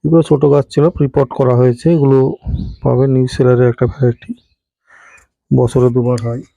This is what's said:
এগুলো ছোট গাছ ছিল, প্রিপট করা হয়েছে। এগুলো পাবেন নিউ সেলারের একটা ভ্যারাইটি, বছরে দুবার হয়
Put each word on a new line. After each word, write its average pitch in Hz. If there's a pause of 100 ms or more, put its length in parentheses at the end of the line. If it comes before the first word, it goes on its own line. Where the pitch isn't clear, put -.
এগুলো 160
ছোট 143 (120)
গাছ 143
ছিল, 147 (120)
প্রিপট 139 (120)
করা 127
হয়েছে। 123 (100)
এগুলো 139 (640)
পাবেন 131
নিউ 131
সেলারের 123
একটা -
ভ্যারাইটি, 123 (1200)
বছরে 127
দুবার 123
হয় 120 (160)